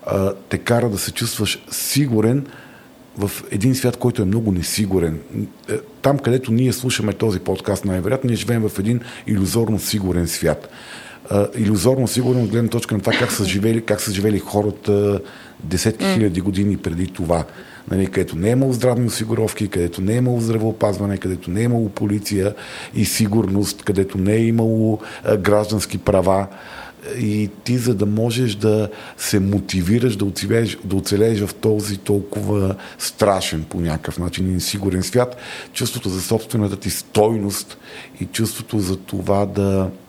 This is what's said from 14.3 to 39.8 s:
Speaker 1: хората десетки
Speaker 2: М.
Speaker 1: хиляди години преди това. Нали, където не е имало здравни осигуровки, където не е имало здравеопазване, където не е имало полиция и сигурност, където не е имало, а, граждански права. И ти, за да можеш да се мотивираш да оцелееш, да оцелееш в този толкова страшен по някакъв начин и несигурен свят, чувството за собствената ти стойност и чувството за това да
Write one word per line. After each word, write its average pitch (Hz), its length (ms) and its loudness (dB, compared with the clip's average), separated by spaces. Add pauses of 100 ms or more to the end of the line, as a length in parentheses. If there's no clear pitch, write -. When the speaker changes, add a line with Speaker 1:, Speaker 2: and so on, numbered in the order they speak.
Speaker 1:
хората 101 800 0 (440)
десетки 90 420 0
Speaker 2:
М. 196 80 2
Speaker 1:
хиляди 101 280 2
години 98 360 2
преди 90 300 -2
това. 85 360 0 (480)
Нали, 95 160 2
където 87 280 -2
не 87 120 0
е 117 40 4
имало 131 220 2
здравни 123 340 2
осигуровки, 110 600 -2
където 87 340 -2
не 98 120 0
е 120 40 2
имало 123 240 2
здравеопазване, 107 760 0
където 92 340 -4
не 98 80 0
е - 40 2
имало 117 260 2
полиция 101 680 -2 (400)
и 107 100 4
сигурност, 101 800 0
където 98 340 0
не 95 160 4
е 113 120 4
имало, 110 540 2 (240)
а, 107 140 4
граждански 104 600 2
права. 95 500 4 (720)
И 107 300 0 (140)
ти, 123 140 0
за 120 180 2
да 101 100 2
можеш 110 500 0
да 107 340 2 (280)
се - 220 0
мотивираш 101 760 2
да 101 100 -2
оцелееш, 101 580 0
да 95 120 -2
оцелееш 101 440 2
в 101 140 -2
този 104 440 0
толкова 101 760 0 (220)
страшен 95 680 0
по 90 180 -6
някакъв 80 380 -2
начин 87 300 -2
и 92 40 2
несигурен 92 500 0
свят, 123 340 0 (360)
чувството 117 360 -4
за 92 120 -4
собствената 107 540 0
ти 95 140 -6
стойност 110 880 0 (420)
и - 60 -4
чувството 110 540 -2
за 95 180 0
това 98 480 0
да 98 440 0 (200)